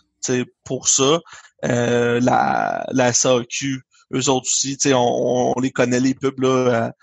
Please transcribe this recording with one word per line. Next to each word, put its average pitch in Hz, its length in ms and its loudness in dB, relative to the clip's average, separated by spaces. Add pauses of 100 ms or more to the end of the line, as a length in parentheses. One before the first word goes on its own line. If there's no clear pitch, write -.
(220)
sais, 127 240 -2 (180)
pour 131 240 -6
ça. 139 320 2 (460)
Euh, 120 540 0
la, 120 720 0
la 127 180 2
S - 160 0
A 131 140 2 (100)
Q, 135 320 -6 (320)
eux 135 160 -2
autres 131 160 0
aussi, 135 320 -4
tu 143 120 0
sais, 139 40 4
on, 127 60 4
on, 123 580 0
on - 20 -2
les 131 120 -2
connaît, 123 280 2
les 131 140 2
pubs, 135 260 -4
là, 131 100 2
euh, 123 420 2 (120)